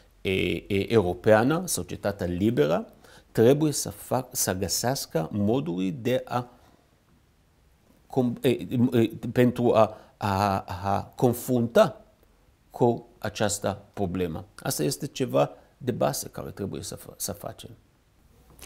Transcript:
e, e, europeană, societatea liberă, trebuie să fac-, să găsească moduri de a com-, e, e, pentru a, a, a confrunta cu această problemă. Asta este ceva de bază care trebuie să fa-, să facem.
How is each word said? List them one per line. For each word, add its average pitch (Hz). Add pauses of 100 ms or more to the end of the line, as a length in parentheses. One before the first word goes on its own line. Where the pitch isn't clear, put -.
(220)
e, 98
e, 92
europeană, 110
societatea 95
liberă, 123 (380)
trebuie 143
să -
fac-, -
să -
găsească 127
moduri 131
de 120
a 120 (1600)
com-, 120
e, 135
e, 120 (220)
pentru 120
a, 107 (200)
a, 98 (240)
a 98
confrunta 123 (680)
cu - (100)
această 101 (120)
problemă. 92 (100)
Asta 139
este 143
ceva 135 (260)
de 123
bază -
care -
trebuie 95
să -
fa-, -
să -
facem. - (960)